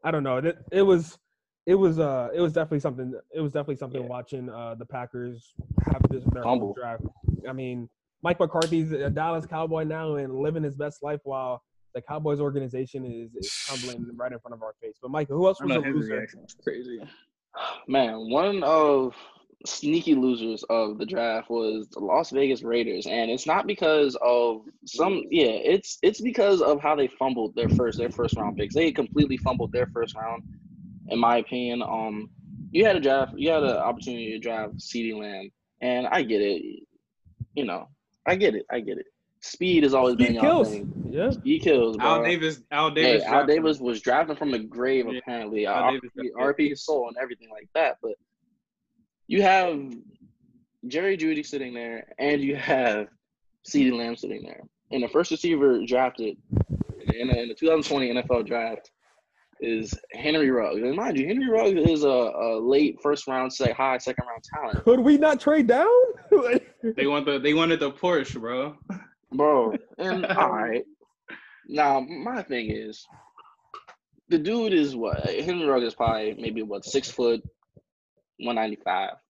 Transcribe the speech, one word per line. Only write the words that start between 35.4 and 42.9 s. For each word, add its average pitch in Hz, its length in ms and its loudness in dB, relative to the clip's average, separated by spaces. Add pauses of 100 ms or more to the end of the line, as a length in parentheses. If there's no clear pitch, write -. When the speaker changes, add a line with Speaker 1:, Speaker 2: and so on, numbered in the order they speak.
Speaker 2:
and 123 260 -2
I 160 160 0
get 110 180 0
it. 101 420 -4 (680)
You 139 120 -4
know, 90 220 -8 (380)
I 180 100 2
get 190 200 2
it, - 160 -6
I 123 80 -4
get 104 180 -8
it. - 80 -12 (360)
Speed 175 420 2
has 135 100 4
always 127 220 4
Speaker 1:
Speed 123 120 6
Speaker 2:
been 117 80 0
y'all 113 80 2
Speaker 1:
kills. 311 280 6
Speaker 2:
thing. - 400 -8
Speaker 1:
Yeah. 180 180 -2
Speaker 2:
Speed 302 320 0
kills, 117 380 4
Speaker 3:
Al 147 200 4
Speaker 2:
bro. 117 80 0
Speaker 3:
Davis, 160 340 -2 (100)
Al 151 180 2
Speaker 2:
Hey, 147 60 -6